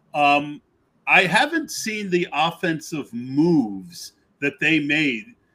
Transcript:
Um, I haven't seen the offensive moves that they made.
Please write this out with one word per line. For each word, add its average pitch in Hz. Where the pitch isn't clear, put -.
Um, 147
I 165
haven't 285
seen 208
the 180
offensive 160
moves 123
that 139
they 156
made. 143